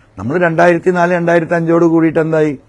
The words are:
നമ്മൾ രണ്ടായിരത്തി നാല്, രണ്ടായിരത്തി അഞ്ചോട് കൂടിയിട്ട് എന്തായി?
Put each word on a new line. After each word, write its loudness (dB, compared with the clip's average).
നമ്മൾ -6
രണ്ടായിരത്തി 2
നാല്, 0
രണ്ടായിരത്തി 0
അഞ്ചോട് 2
കൂടിയിട്ട് 0
എന്തായി? -2